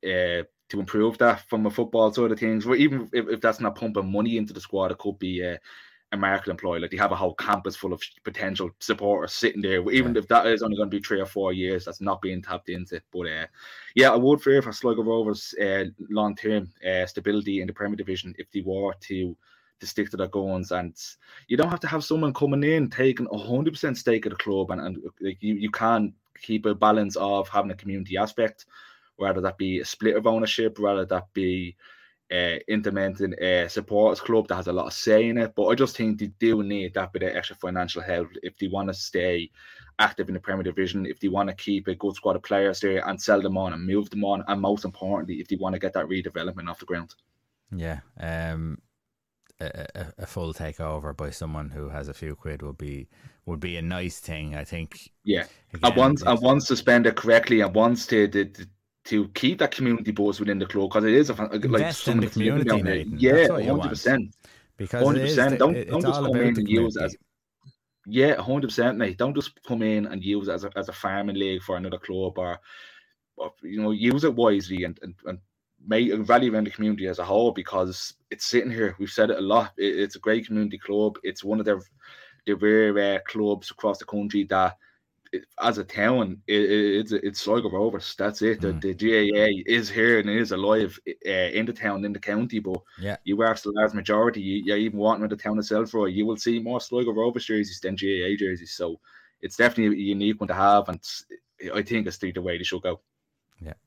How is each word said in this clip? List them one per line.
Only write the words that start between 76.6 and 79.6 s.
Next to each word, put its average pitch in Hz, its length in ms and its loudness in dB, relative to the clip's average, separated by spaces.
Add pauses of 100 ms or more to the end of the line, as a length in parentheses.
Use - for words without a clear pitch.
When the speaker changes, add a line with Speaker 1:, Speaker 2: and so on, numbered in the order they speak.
Speaker 1:
the - 40 -6
community 104 360 0
as 90 100 -4
a 87 80 -4
whole, 107 260 4
because 92 640 -4 (160)
it's - 160 -10
sitting 120 260 2
here. 107 280 -2
We've 101 100 -4
said 110 220 2
it 92 80 -2
a - 20 -2
lot. 104 380 2